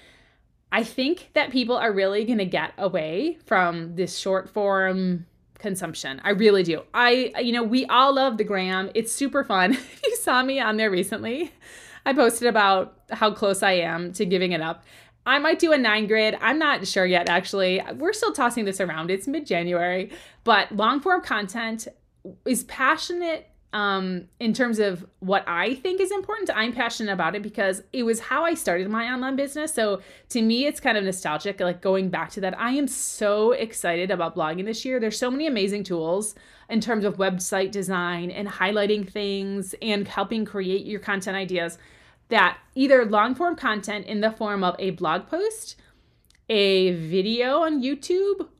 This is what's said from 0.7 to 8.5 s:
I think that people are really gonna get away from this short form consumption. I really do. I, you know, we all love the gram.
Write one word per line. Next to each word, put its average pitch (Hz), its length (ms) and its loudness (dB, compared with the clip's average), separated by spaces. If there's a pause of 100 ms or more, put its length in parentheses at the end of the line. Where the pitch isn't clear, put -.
I 214 100 2
think 269 500 -4
that 277 160 2
people 247 280 0
are 220 160 0
really 196 320 0
gonna 214 180 2
get 165 340 -2
away 185 680 -2
from 170 500 0
this 175 220 -4
short 190 320 -2
form 190 760 0 (320)
consumption. 165 680 -8
I 202 60 4
really 202 320 6
do. 165 200 -2 (100)
I, 240 380 4 (100)
you 240 120 0
know, 240 100 0
we 233 220 0
all 269 280 4
love 262 240 2
the 214 60 0
gram. 190 500 -2